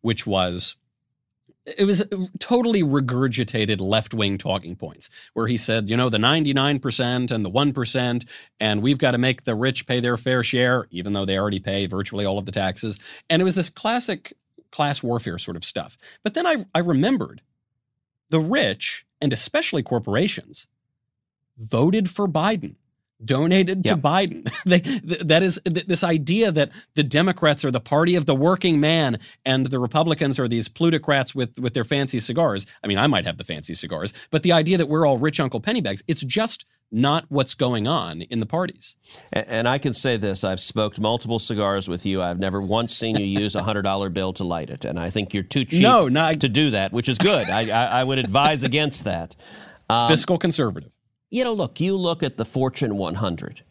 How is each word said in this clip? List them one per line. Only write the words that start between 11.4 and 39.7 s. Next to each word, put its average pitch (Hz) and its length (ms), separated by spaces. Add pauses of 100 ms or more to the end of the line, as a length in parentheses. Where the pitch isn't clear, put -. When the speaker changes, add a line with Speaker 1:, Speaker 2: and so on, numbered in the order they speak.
Speaker 1:
pay 98 240
virtually 98 400
all 98 120
of 101 80
the 101 60
taxes. 98 480 (300)
And 165 120
it 185 40
was 185 100
this 175 140
classic 233 640 (380)
class 143 300
warfare 117 380
sort 87 160
of 82 80
stuff. - 340 (240)
But 214 120
then 339 120
I, 285 200 (100)
I 175 40
remembered 175 640 (880)
the 160 120
rich, 160 640 (160)
and 139 100
especially 165 520
corporations, 117 840 (920)
voted 156 520
for 202 180
Biden, 175 480 (480)
donated 175 600
to 107 60
Speaker 2:
Yep. 165 100
Speaker 1:
Biden. 165 580
<laughs> - 80
They, 180 140
th-, 175 400
that 165 240
is 180 200
th-, 170 220
this 175 180
idea 170 480
that 147 200 (240)
the 151 80
Democrats 151 600
are 135 80
the 123 80
party 170 360
of 151 100
the 139 100
working 170 460
man 151 380 (260)
and 131 220
the 131 120
Republicans 147 600
are 127 80
these 117 200
plutocrats 151 680
with, 123 240
with 123 140
their 120 100
fancy 135 360
cigars. 113 460 (180)
I 101 40
mean, 98 100
I 127 100
might 107 180
have 85 120
the 90 60
fancy 78 320
cigars, 87 380 (160)
but 156 140
the 175 80
idea 170 260
that 160 100
we're 156 180
all 135 120
rich 151 220
Uncle 127 220
Pennybags, 165 460
it's 160 140
just 214 440 (260)
not 139 380
what's 139 240
going 123 340
on 87 360
in 117 160
the 110 60
parties. - 500 (380)
Speaker 2:
A-, - 160
and 117 200
I 135 80